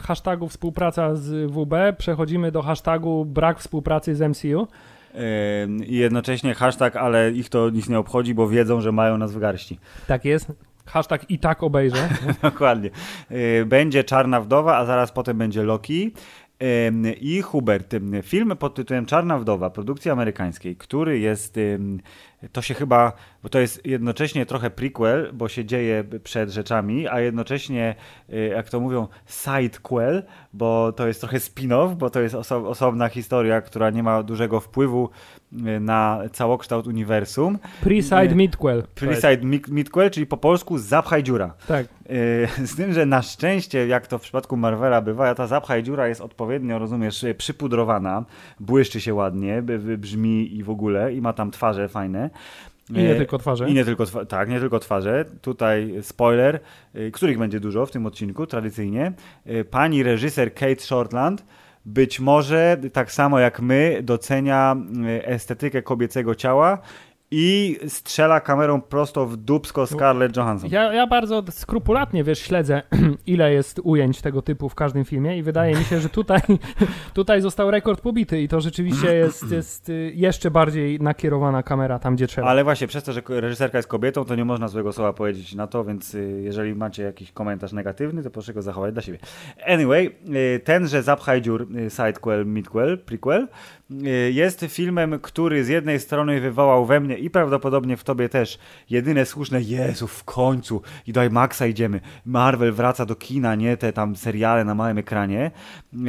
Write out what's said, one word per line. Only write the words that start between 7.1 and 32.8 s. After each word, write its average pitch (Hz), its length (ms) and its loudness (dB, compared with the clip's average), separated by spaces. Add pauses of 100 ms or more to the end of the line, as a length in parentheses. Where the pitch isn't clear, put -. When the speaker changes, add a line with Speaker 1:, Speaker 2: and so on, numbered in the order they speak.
Speaker 2:
ich 120 180 -4
to 117 220 2
nic 110 180 -2
nie 117 100 2
obchodzi, 120 360 0
bo 113 140 2
wiedzą, 117 320 4
że 110 120 0
mają 110 260 4
nas 107 140 -4
w 110 60 -8
garści. 98 400 -4 (280)
Speaker 1:
Tak 131 180 -2
jest. 151 280 0 (340)
Hashtag - 440 -2
i 175 80 0
tak 160 240 0
obejrzę. 139 460 2 (180)
Speaker 2:
<laughs> - 160 -2
Dokładnie. 120 480 2 (400)
Y, 117 360 2
będzie 135 380 4
Czarna 127 360 2
Wdowa, 139 360 4
a 123 80 2
zaraz 123 280 2
potem 123 260 -2
będzie 110 240 0
Loki. 143 500 -2 (760)
Ym, 113 180 0 (140)
i 165 220 -2
Hubert, 107 520 0
ym, 101 180 -4 (100)
film 202 360 0
pod 143 160 -4
tytułem 123 320 -4
Czarna 165 320 0
Wdowa, 101 320 -2
produkcji 131 400 -6
amerykańskiej, 98 640 -4
który 147 420 -2
jest, 107 380 -2
ym, 101 440 -2 (520)
to 123 100 -6
się 127 120 -6
chyba, 120 380 4 (300)
bo 110 60 -12
to 135 100 0
jest - 280 0
jednocześnie 127 600 -2
trochę 120 240 -4
prequel, 127 600 0
bo 117 160 -6
się 117 160 -8
dzieje 113 400 -2 (200)
przed 110 260 -4
rzeczami, 107 580 -2
a 120 120 -2
jednocześnie, 117 720 -4 (380)
y, - 40 -8 (180)
jak 110 160 -6
to 120 100 -2
mówią, 123 280 -2 (360)
sidequel, 135 800 -2 (300)
bo 113 400 2
to 117 140 -4
jest 113 140 -2
trochę 123 180 -4
spin-off, 131 560 0
bo 131 160 -4
to 127 100 0
jest 117 140 0
oso-, 117 340 -4
osobna 120 400 0